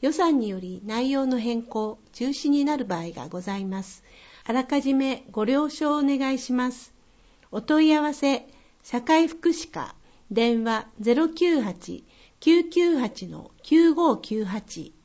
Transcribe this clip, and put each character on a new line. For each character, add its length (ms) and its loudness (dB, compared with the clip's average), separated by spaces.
予 100 0
算 280 2
に 100 -4
よ 100 -8
り 260 -12
内 240 -2
容 160 0
の 140 0
変 240 -2
更、 340 -6
中 140 -6
止 220 -4
に 160 4
な 100 0
る 100 -4
場 140 -4
合 120 -10
が 180 -14
ご 100 -10
ざ 180 -8
い 80 -6
ま 160 -6
す。 220 -16
あ 100 -4
ら 120 0
か 160 0
じ 120 0
め 380 -2
ご 140 -2
了 240 2
承 260 -2
を 40 -2
お 40 0
願 300 0
い 40 -4
し 160 -6
ま 180 -2
す。 220 -18
お 100 -6
問 260 4
い 60 6
合 80 4
わ 120 -2
せ、 340 -2
社 180 -6
会 260 4
福 220 -2
祉 220 -4
課、 240 -10
電 320 2
話 240 -2
ゼ 160 2
ロ 140 2
九 320 2
八 420 -8
九 260 6
九 320 2
八 280 -4
の 260 -16
九 300 6
五 240 2
九 260 -4
八。 500 -8